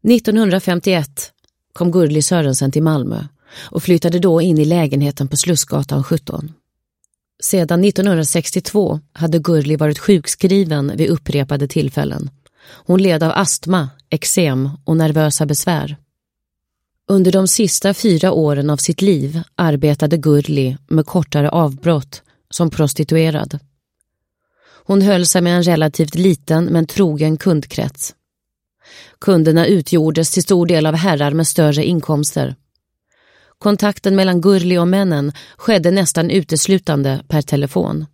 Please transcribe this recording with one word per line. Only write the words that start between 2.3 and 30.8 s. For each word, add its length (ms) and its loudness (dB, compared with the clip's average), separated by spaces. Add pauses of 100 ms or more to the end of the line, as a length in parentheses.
till 120 0
Malmö 400 -2 (280)
och 320 -10
flyttade 360 2
då 220 2
in 160 2
i 80 2
lägenheten 640 0
på 100 -4
Slussgatan 680 -2
sjutton. 500 -6 (920)
Sedan 380 0
nittonhundrasextiotvå 1160 0 (140)
hade 260 -2
Gurli 360 0
varit 240 -2
sjukskriven 960 0
vid 140 0
upprepade 580 -2
tillfällen. 640 -4 (400)
Hon 320 0
led 220 2
av 120 0
astma, 540 -2 (200)
eksem 600 0 (160)
och 120 0
nervösa 480 0
besvär. 520 -4 (1120)
Under 240 4
de 160 2
sista 460 0
fyra 380 2
åren 380 0
av 80 0
sitt 240 -4
liv 400 0 (140)
arbetade 640 0
Gurli 600 0 (100)
med 180 0
kortare 440 -2
avbrott 760 -2 (260)
som 200 -2
prostituerad. 920 -2 (1300)
Hon 160 2
höll 240 4
sig 160 2
med 160 2
en 60 2
relativt 520 0
liten 500 0
men 220 0
trogen 500 0
kundkrets. 800 -4 (1040)
Kunderna 460 4
utgjordes 680 0
till 120 0
stor 220 2
del 200 2